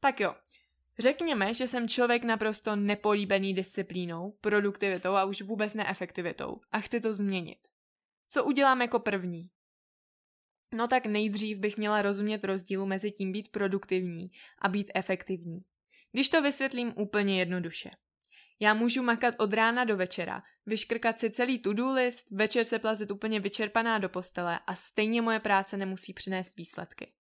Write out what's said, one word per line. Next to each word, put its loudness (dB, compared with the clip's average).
Tak 2
jo, 2
řekněme, 2
že -2
jsem 0
člověk 2
naprosto 0
nepolíbený 2
disciplínou, -4
produktivitou 2
a 6
už -4
vůbec -4
neefektivitou -6
a 0
chci -2
to -2
změnit. -4
Co 2
udělám 4
jako 0
první? -4
No 0
tak 4
nejdřív 0
bych 0
měla 2
rozumět 0
rozdílu -2
mezi 0
tím -4
být -6
produktivní -2
a 0
být -2
efektivní. -4
Když 2
to 6
vysvětlím 0
úplně 0
jednoduše. -4
Já 6
můžu 2
makat 2
od 2
rána 4
do 0
večera, -4
vyškrkat -2
si 0
celý 0
to-do 0
list, 0
večer 2
se -2
plazit -2
úplně -2
vyčerpaná 0
do 0
postele -4
a -6
stejně 0
moje 2
práce 2
nemusí -4
přinést -6
výsledky. -10